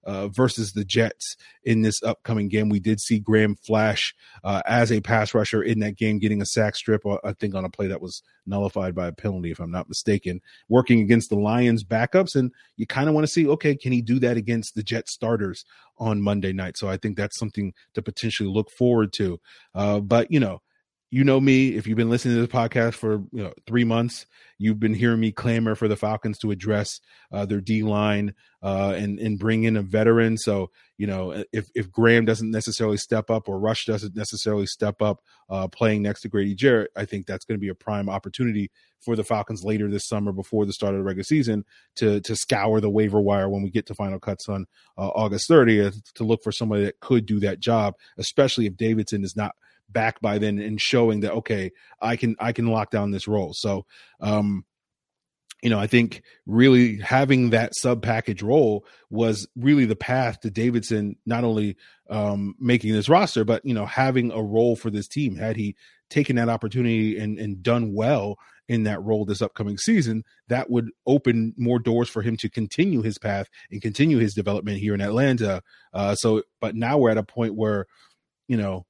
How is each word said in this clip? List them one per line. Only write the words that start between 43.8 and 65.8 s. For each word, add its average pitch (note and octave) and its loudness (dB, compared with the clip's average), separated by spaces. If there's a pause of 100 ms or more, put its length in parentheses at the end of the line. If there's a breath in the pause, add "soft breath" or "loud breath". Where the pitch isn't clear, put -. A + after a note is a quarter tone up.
to G#2 -12
Final G2 -6
Cuts - -8
on, G2 -4 (320 soft breath)
uh, F#2+ -4
August G#2+ -2
thirtieth G#2+ 4
to A2+ -6
look A2 0
for G#2+ -4
somebody G#2+ -2
that - -6
could A#2+ 2
do G#2 -2
that G2 -2
job, G#2+ 0 (240 soft breath)
especially B2+ 0
if F#2 -6
Davidson A2 -2
is F#2 -10
not G#2 -6 (360 soft breath)
back A2 -2
by G#2+ -2
then G#2 -2
and G#2 -6
showing A2+ 2
that, G#2 -4
okay, G#2 -4 (260 soft breath)
I A#2 -4
can, A2+ -2
I A#2 -4
can A#2 -2
lock A2 0
down G2+ -2
this G2 -6
role. G2+ -2
So, G2 -4 (340 soft breath)
um, G#2 0 (960)
you A#2+ 2
know, G#2+ 2
I G2+ -2
think A#2 2 (220 soft breath)
really A#2+ 6
having C3 2
that A2+ 0
sub B2 -2
package A2 -4
role A2 2 (240 soft breath)
was G#2+ -2
really C3 4
the G#2+ 0
path B2+ -2
to A2 -4
Davidson, A2 -2
not A#2 -2
only, G#2+ 0 (320 soft breath)
um, G2+ -4
making A#2 2
this G#2+ 0
roster, E3 2
but, A2+ 0
you C3+ -4
know, G#2 -4
having B2+ 0
a A2 -4
role A2+ 2
for A2+ -6
this G#2 -6
team. C3 -4
Had A2 -4
he G#2 -4 (360 soft breath)